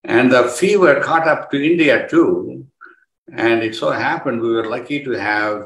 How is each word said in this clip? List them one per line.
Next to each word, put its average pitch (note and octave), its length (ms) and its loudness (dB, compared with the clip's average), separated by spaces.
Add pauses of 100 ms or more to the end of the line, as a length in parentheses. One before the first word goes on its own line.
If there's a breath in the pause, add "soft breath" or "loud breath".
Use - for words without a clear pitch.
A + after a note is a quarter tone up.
And B2 240 2
the B2 140 6 (160)
fever F#3 420 4
caught D#3+ 240 0
up D3 240 -2
to C#3+ 60 -2 (160)
India C#3+ 360 2
too. - 580 0 (760 loud breath)
And A2+ 220 2
it G#2+ 80 -6
so D3 160 -4
happened B2+ 500 -4
we A#2 140 -2
were A2 220 -2
lucky D3 280 -8
to C3+ 80 -6 (180)
have G#2+ 240 -2 (100)